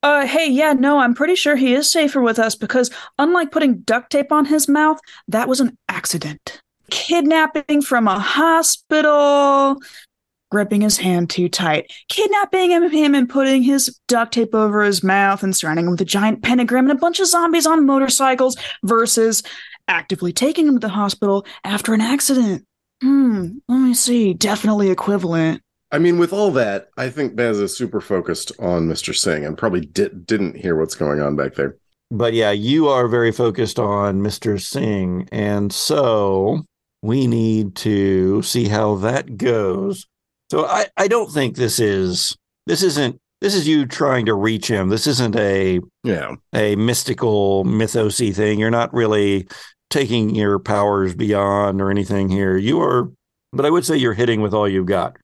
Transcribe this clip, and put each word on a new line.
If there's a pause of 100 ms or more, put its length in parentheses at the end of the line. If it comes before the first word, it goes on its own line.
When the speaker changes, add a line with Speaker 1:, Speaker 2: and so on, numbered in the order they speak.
Speaker 1:
Uh,
hey,
yeah,
no,
I'm
pretty
sure
he
is
safer
with
us
because (280)
unlike
putting
duct
tape
on
his
mouth, (300)
that
was
an (140)
accident. (280)
Kidnapping
from
a
hospital, (720)
gripping
his
hand
too
tight, (180)
kidnapping
him,
him
and
putting
his (100)
duct
tape
over
his
mouth
and
surrounding
him
with
a
giant
pentagram
and
a
bunch
of
zombies
on
motorcycles (260)
versus (460)
actively
taking
him
to
the
hospital (180)
after
an
accident. (360)
Hmm, (100)
let
me
see.
Definitely
equivalent. (300)
Speaker 2:
I
mean,
with
all
that,
I
think
Baz
is
super
focused
on
Mister
Singh
and
probably
di-, (160)
didn't
hear
what's
going
on
back
there. (340)
Speaker 3:
But
yeah,
you
are
very
focused
on
Mister
Singh.
And
so (400)
we
need
to
see
how
that
goes. (440)
So
I, (100)
I
don't
think
this
is, (300)
this
isn't, (240)
this
is
you
trying
to
reach
him.
This
isn't
a, (240)
Speaker 2:
Yeah. (180)
Speaker 3:
a
mystical,
mythosy
thing.
You're
not
really (440)
taking
your
powers
beyond
or
anything
here.
You
are, (420)
but
I
would
say
you're
hitting
with
all
you've
got.